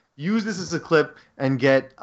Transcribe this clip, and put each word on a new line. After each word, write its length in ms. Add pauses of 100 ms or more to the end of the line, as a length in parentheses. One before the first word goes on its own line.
(160)
use 280
this 140
as 160
a 60
clip 360 (220)
and 200
get, 440